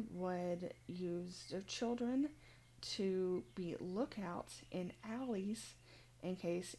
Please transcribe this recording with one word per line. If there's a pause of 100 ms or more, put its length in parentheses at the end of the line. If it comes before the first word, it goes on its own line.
(100)
would (140)
use
their
children (500)
to (100)
be
lookouts
in (120)
alleys (480)
in
case